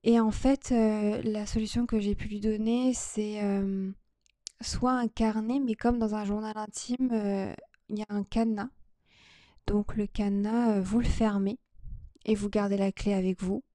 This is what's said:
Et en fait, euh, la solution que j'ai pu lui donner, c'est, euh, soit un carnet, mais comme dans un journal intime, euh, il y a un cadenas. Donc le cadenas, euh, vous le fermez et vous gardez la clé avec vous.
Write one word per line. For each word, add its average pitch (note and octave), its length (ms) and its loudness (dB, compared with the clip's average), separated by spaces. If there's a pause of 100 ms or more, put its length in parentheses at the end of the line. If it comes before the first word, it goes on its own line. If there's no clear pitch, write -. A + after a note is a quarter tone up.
Et A3+ 140 6
en A3 100 4
fait, C4+ 400 0
euh, G#3+ 540 2
la G#3+ 220 -2
solution A3+ 400 -2
que A3 120 0
j'ai G3+ 160 0
pu A3 140 -6
lui G#3 100 -6
donner, A3 560 2
c'est, G#3+ 480 -4
euh, G3 480 -2 (720)
soit B3 320 0
un A#3+ 160 0
carnet, A3 500 0
mais B3 160 0
comme A#3+ 240 2
dans G#3+ 160 0
un G#3 120 -4
journal G#3+ 300 -4
intime, A#3+ 540 -4
euh, G3+ 420 0 (360)
il G#3 100 -6
y G#3+ 40 -6
a - 80 -8
un G#3 120 -2
cadenas. A3+ 460 -2 (960)
Donc G#3 300 0
le G#3 100 0
cadenas, G#3 720 0
euh, G3 40 2
vous G3 200 0
le A#3+ 60 0
fermez G3+ 520 2 (680)
et A3 80 4
vous G3+ 160 -2
gardez G3+ 260 2
la G3 160 0
clé - 220 0
avec F#3 280 0
vous. G3 220 -2 (100)